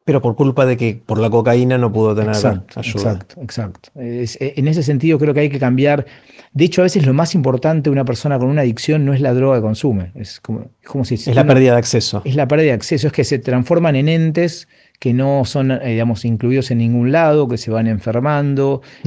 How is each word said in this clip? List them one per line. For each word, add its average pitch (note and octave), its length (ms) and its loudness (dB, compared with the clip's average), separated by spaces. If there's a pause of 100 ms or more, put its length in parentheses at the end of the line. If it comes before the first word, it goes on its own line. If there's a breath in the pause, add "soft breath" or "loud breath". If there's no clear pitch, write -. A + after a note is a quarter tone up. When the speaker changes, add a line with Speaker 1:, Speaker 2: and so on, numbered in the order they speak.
Speaker 1:
Pero C#3 180 0
por A#2 140 0
culpa C3+ 300 2
de B2+ 100 0
que A#2 280 -2
por A2 140 -2
la A2+ 100 2
cocaína A#2+ 500 2
no A#2+ 140 0
pudo G#2+ 220 2
tener G#2+ 160 0
Speaker 2:
Exacto, G#2 480 -2
Speaker 1:
ayuda. G#2 240 -6
Speaker 2:
exacto, G#2 400 -6
exacto. A2 580 -12
Es, A#2+ 400 -8
eh, C#3 160 -6
en C#3+ 120 0
ese D#3 160 0
sentido D3 340 2
creo D3 160 2
que D3 60 2
hay D3 80 2
que C#3 100 -6
cambiar. C3+ 480 0 (460 loud breath)
De C#3+ 120 2
hecho, F3+ 180 2
a - 20 4
veces F3+ 200 2
lo C3+ 80 4
más D#3+ 220 0
importante D3 560 0
de - 20 0
una C3+ 120 0
persona C3+ 340 -2
con B2+ 100 0
una D3 120 0
adicción C#3 440 0
no C#3 100 2
es C3 60 0
la C3+ 140 2
droga C3 220 2
que A2+ 60 0
consume. G#2+ 520 -2
Es A2 240 -14
como, A2 320 -10 (100)
es - 80 -20
como C3+ 160 -4
si A#2+ 120 -2
Speaker 1:
Es - 100 -8
la B2 160 2
Speaker 2:
uno D3 60 4
Speaker 1:
pérdida C3 240 6
de A#2 60 4
acceso. A#2 460 -2
Speaker 2:
Es C3 120 -2
la C#3+ 100 0
pérdida D3+ 220 2
de B2+ 60 2
acceso, C#3 340 -2
es C#3+ 40 -2
que C#3 120 0
se B2+ 160 -2
transforman C#3 560 0
en C#3 120 2
entes E3 600 0 (320 soft breath)
que B2 120 0
no C3+ 320 2
son, C3 280 -2
eh, B2+ 140 -2
digamos, A#2 380 -2
incluidos B2 460 0
en B2 80 0
ningún A#2+ 320 2
lado, D3+ 380 2
que A#2 100 -4
se A2+ 140 -6
van A2+ 160 0
enfermando, C#3 920 -2 (240 loud breath)